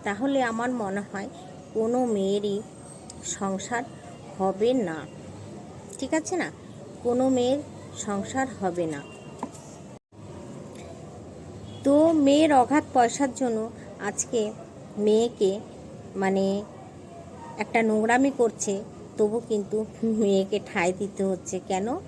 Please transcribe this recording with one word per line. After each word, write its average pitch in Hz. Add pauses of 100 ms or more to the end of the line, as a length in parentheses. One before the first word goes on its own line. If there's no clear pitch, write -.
তাহলে 254
আমার 233
মনে 202 (120)
হয় 202 (440)
কোনো 240
মেয়েরই 202 (640)
সংসার 196 (560)
হবে 190
না, 180 (1000)
ঠিক 262
আছে 320
না? 240 (520)
কোনো 247
মেয়ের 254 (380)
সংসার 208 (140)
হবে 175
না। 143 (2750)
তো 294
মেয়ের 294
অগাধ 269 (100)
পয়সার 247
জন্য 226 (300)
আজকে 208 (460)
মেয়েকে, 214 (560)
মানে, 196 (920)
একটা 220
নোংরামি 226
করছে, 214 (340)
তবু 214
কিন্তু 214 (180)
মেয়েকে 202 (140)
ঠাঁই 185
দিতে 196
হচ্ছে। 190
কেন? 196 (200)